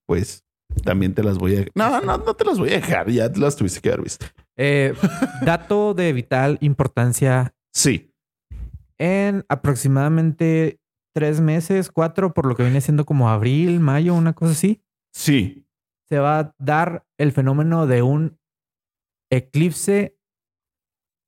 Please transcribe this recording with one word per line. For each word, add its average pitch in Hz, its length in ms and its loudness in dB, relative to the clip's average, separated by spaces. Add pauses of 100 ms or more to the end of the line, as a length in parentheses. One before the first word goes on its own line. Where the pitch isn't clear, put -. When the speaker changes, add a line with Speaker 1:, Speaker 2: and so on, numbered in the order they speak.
Speaker 1:
pues - 380 -4 (400)
también 95 300 0
te 107 100 -2
las 101 140 0
voy 92 180 0
a... 98 80 0 (100)
No, 240 260 0
no, - 180 -4
no 453 160 -4
te 440 100 -2
las 339 140 -2
voy 135 100 -2
a - 60 0
dejar. 110 360 -2
Ya 117 220 0
te 139 80 -4
las 143 160 0
tuviste - 240 -4
que - 80 -2
haber - 140 -2
visto. - 240 -12 (300)
Speaker 2:
Eh, 139 380 0 (240)
Speaker 1:
<laughs> 254 260 -4
Speaker 2:
dato 202 500 0
de 175 180 0
vital 131 480 0
importancia. 127 920 0 (180)
Speaker 1:
Sí. - 400 0 (840)
Speaker 2:
En 196 500 -2
aproximadamente 156 1300 0 (360)
tres 151 260 0
meses, 165 500 0
cuatro, 165 440 -2
por 147 120 0
lo 123 100 2
que 123 60 0
viene 127 180 2
siendo 147 240 2
como 131 260 2
abril, 147 500 2
mayo, 156 340 2
una 165 200 2
cosa 165 180 0
así. 185 280 0 (320)
Speaker 1:
Sí. - 540 0 (420)
Speaker 2:
Se 147 100 -2
va 147 220 2
a 151 180 -6
dar 143 480 -2 (120)
el 143 140 2
fenómeno 151 540 2
de 123 160 2
un 147 360 0 (920)
eclipse. 170 880 -2 (1120)